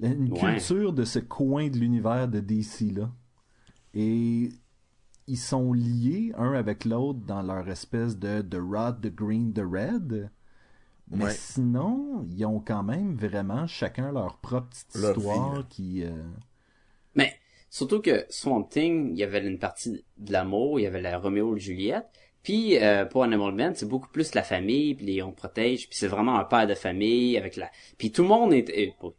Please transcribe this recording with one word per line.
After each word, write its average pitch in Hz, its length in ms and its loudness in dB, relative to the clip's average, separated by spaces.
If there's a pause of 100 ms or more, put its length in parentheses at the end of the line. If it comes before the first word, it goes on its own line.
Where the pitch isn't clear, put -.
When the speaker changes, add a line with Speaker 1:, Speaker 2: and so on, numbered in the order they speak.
Speaker 1:
une 127 320 2
Speaker 2:
Ouais. 87 60 -2 (180)
Speaker 1:
culture 185 360 0
de 127 120 2
ce 120 140 -2
coin 143 500 0
de 131 100 -2
l'univers 117 500 2
de 107 120 0
D 107 220 0
C, 110 280 -4
là. 104 200 -4 (840)
Et 117 560 0 (760)
ils 127 120 -4
sont 127 340 0
liés 123 640 2
un 123 180 0
avec 107 300 -2
l'autre 123 360 0
dans 98 220 -6
leur 92 260 -6
espèce 113 500 -4
de 104 240 -2
The 90 180 -8
Rod, 107 400 -2
The 104 140 -6
Green, 110 380 0
The 104 80 -2
Red. 107 720 -2 (840)
Mais 101 120 -2
Speaker 3:
Ouais. 104 120 0
Speaker 1:
sinon, 190 960 -2
ils 98 160 -4
ont 107 140 0
quand 104 240 -2
même 165 320 -2
vraiment 101 500 -2
chacun 131 460 -6
leur 107 260 -4
propre 123 300 -4
petite - 340 -18
Speaker 3:
Leur 101 120 2
vie, 110 60 0
Speaker 1:
histoire 120 380 -2
Speaker 3:
là. 135 100 -6
Speaker 1:
qui, 92 360 -6
euh, 85 60 -6 (1080)
Speaker 2:
Mais 139 160 4 (360)
surtout 208 320 0
que 143 280 4
Swamp 120 360 0
Thing, 156 480 0
il 82 60 -4
y 101 60 0
avait 98 200 -2
une 95 140 -4
partie 101 460 -6 (140)
de 101 140 -8
l'amour, 101 460 2
il 107 60 2
y - 20 4
avait 92 140 -4
la 87 180 -4
Roméo 104 380 0
et 101 40 -6
Juliette. 98 460 -4 (380)
Puis, 208 380 4
euh, 101 220 6
pour 127 200 2
Animal 101 300 2
Man, 151 200 0
c'est 110 140 -6
beaucoup 131 200 -4
plus 156 260 -2
la 101 100 2
famille, 131 500 0
puis 110 100 -10
les, 95 180 0
on 95 100 -8
protège, 120 560 -2
puis - 100 -10
c'est 104 80 0
vraiment 107 320 2
un 92 60 2
père 113 220 4
de 101 80 0
famille 113 640 2
avec 95 200 -4
la, 85 120 -8 (300)
puis 110 140 -2
tout 170 100 4
le 185 60 6
monde 214 260 8
est, 123 160 4
euh, 101 280 0
pas 90 100 -12 (100)